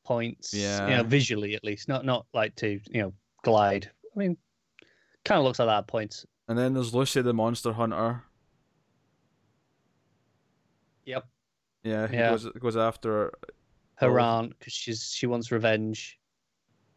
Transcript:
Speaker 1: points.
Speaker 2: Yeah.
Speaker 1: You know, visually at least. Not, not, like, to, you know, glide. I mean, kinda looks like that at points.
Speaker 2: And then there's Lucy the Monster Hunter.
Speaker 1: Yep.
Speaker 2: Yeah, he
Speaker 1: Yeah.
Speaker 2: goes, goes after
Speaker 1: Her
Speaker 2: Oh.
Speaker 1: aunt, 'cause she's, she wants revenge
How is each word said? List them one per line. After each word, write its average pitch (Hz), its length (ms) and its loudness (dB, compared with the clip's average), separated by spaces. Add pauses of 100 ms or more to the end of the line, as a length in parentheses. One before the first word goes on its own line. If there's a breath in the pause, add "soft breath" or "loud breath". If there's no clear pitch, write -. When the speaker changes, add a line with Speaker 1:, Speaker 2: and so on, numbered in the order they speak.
Speaker 1:
points. 117 500 -4
Speaker 2:
Yeah. 101 360 -2
Speaker 1:
You 131 80 4
know, 117 60 4
visually 113 520 0
at - 100 -8
least. 104 240 -6
Not, 131 160 -2
not, 127 280 0
like, 110 220 0
to, 104 240 -2 (100)
you 113 120 0
know, 95 120 -2 (300)
glide. 101 460 4 (240)
I 202 60 -8
mean, 180 180 0 (880 soft breath)
kinda 185 160 4
looks 127 180 2
like 120 100 4
that 107 100 4
at 104 80 -6
points. - 380 -6 (240)
Speaker 2:
And 117 80 -2
then 131 160 2
there's 120 200 -2
Lucy 131 280 2
the 120 120 2
Monster 113 400 0
Hunter. 113 500 -2 (2750)
Speaker 1:
Yep. 131 200 -8 (580)
Speaker 2:
Yeah, 110 240 -2
he 120 100 -4
Speaker 1:
Yeah. 117 140 4
Speaker 2:
goes, 113 160 -4
goes 117 300 -4
after 110 540 0 (640)
Speaker 1:
Her 127 240 4
Speaker 2:
Oh. 120 40 4
Speaker 1:
aunt, 117 360 0
'cause - 140 -16
she's, - 400 -8
she - 140 -4
wants 120 240 -2
revenge 110 680 0 (760)